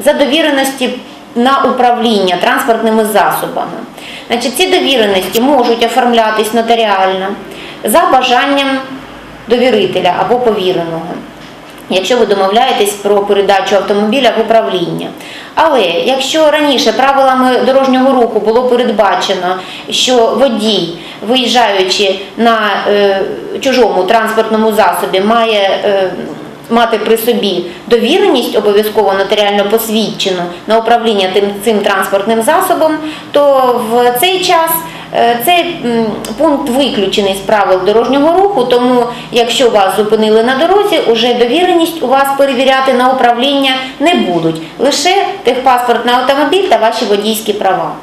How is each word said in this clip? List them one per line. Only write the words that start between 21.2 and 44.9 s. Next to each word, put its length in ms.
виїжджаючи 880
на, 320
е, 340
чужому 420
транспортному 680
засобі, 500
має, 640
е, 260
мати 280
при 200
собі 480
довіреність, 720
обов'язково 560
нотаріально 560
посвідчену, 720
на 100
управління 560
тим, 100
цим 160
транспортним 640
засобом, 560
то 500
в 280
цей 200
час, 320
е, 300
цей, 300
м, 200
пункт 320
виключений 640
з 40
правил 480
дорожнього 560
руху, 220
тому 420
якщо 380
вас 280
зупинили 460
на 120
дорозі, 520
уже 260
довіреність 680
у 40
вас 200
перевіряти 560
на 160
управління 600
не 140
будуть. 480
Лише 460